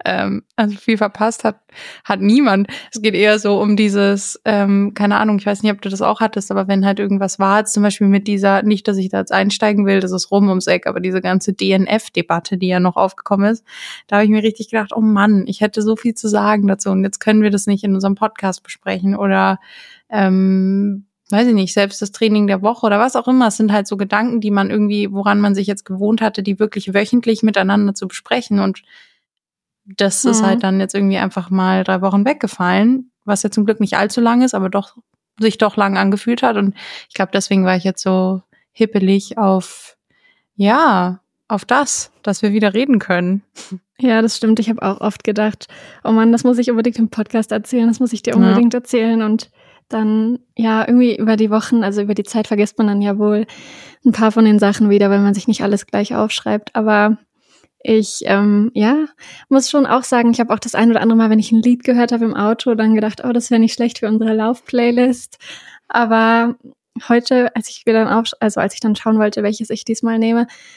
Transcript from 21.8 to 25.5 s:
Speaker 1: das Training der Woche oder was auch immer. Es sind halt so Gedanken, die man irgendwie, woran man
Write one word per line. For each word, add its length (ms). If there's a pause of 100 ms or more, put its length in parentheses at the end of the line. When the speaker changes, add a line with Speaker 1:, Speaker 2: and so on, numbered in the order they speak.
Speaker 1:
das 100
Training 360
der 160
Woche 240
oder 120
was 160
auch 140
immer. 200
Es 100
sind 120
halt 160
so 120
Gedanken, 420
die 100
man 200
irgendwie, 420
woran 280
man 140